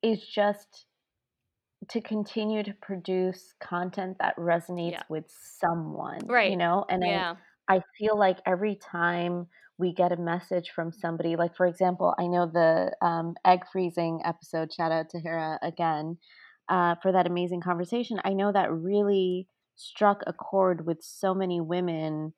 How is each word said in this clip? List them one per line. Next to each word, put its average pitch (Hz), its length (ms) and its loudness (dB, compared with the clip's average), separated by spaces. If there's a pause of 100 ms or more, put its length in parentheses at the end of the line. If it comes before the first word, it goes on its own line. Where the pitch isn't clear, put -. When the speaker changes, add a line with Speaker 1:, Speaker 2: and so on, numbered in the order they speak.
Speaker 1:
is 220 240 0
just - 580 -2 (1040)
to 226 120 -2
continue 214 600 -4
to 202 100 -8
produce 185 880 -4
content 185 600 -6
that - 180 0
resonates 170 560 0
Speaker 2:
Yeah. - 160 -10
Speaker 1:
with 160 200 -6
someone, - 1120 -4
you 190 120 2
Speaker 2:
Right. - 20 -4
Speaker 1:
know? 175 320 2
And 185 140 0
I, 180 60 0
Speaker 2:
Yeah. 190 280 -2 (300)
Speaker 1:
I 190 140 4 (160)
feel 214 200 0
like 190 280 4
every 196 300 0
time 175 720 -2 (300)
we 175 160 0
get 180 180 4
a 175 60 -2
message 175 540 -4
from 165 200 -6
somebody, 165 440 -4
like, 170 200 0
for 185 100 4
example, 180 540 2
I 175 80 0
know 175 200 2
the, 165 540 4
um, 170 340 -2 (100)
egg 180 160 6 (100)
freezing 170 540 -2
episode, 160 480 -4
shout 160 180 0
out 160 200 0
to 175 80 -8
Hera 160 440 -4
again, 165 540 -2 (500)
uh, 175 340 4
for 190 120 2
that 180 140 6
amazing 175 340 -2
conversation. 180 640 -2
I 196 80 0
know 202 180 2
that 190 200 2
really 185 760 0 (280)
struck 202 520 0
a 170 60 -8
chord 185 520 0
with 165 160 -4
so - 320 -2
many 180 280 0
women 160 760 -2